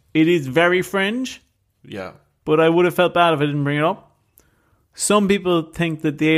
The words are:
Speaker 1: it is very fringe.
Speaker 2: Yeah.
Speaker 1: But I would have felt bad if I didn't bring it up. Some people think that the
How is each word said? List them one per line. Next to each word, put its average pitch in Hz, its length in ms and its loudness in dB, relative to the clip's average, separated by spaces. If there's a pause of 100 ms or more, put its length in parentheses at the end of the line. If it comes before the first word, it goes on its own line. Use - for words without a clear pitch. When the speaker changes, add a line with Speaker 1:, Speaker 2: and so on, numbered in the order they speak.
(120)
Speaker 1:
it 160 160 2
is 170 180 0
very 175 360 2
fringe. 208 600 -6 (420)
Speaker 2:
Yeah. 95 280 -12 (320)
Speaker 1:
But 151 160 2
I 160 80 4
would 170 160 4
have 175 100 0
felt 175 200 0
bad 170 200 2
if 139 60 -2
I 147 60 0
didn't 143 180 -4
bring 143 140 -2
it 151 60 0
up. 185 260 -6 (840)
Some 202 340 0
people 180 340 0
think 160 400 -6
that 151 160 -4
the 156 200 0